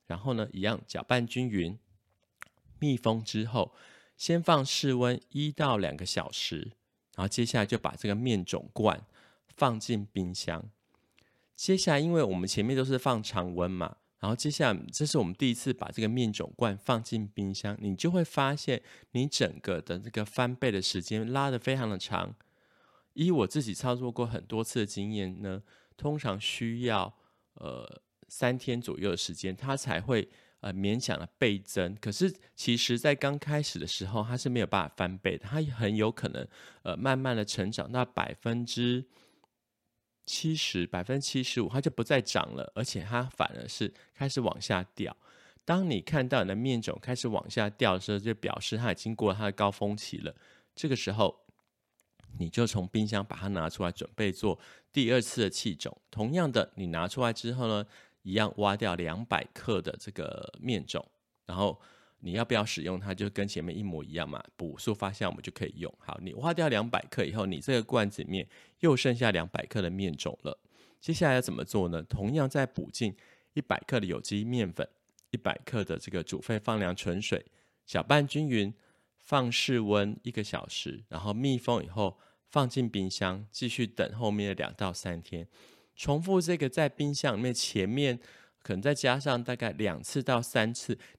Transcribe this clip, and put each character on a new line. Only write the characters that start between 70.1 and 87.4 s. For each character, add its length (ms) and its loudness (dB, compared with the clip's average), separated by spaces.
种 280 -6
了。 160 -6
接 140 -2
下 160 4
来 60 6
要 60 4
怎 120 -2
么 100 -4
做 240 2
呢？ 160 -2
同 300 -2
样 160 2
再 160 2
补 260 -6
进 240 -2
一 80 -2
百 260 0
克 140 2
的 40 -2
有 140 -2
机 240 -2
面 260 2
粉， 160 -4
一 60 -2
百 260 0
克 180 -2
的 160 -2
这 140 -10
个 100 -2
煮 200 -6
沸 180 0
放 180 0
凉 160 0
纯 280 -2
水， 240 -2
搅 180 0
拌 240 4
均 220 0
匀， 240 2
放 320 0
室 300 2
温 440 2
一 60 -6
个 140 -4
小 240 -6
时， 400 -8
然 140 -8
后 120 -2
密 240 2
封 240 2
以 60 -8
后 320 -2
放 180 4
进 220 0
冰 200 -2
箱， 400 -2
继 200 -4
续 180 0
等 260 -2
后 160 0
面 200 0
的 60 -2
两 180 -4
到 180 -2
三 300 -6
天。 260 -10
重 260 0
复 200 4
这 160 2
个 100 2
在 220 2
冰 260 -2
箱 220 0
里 40 0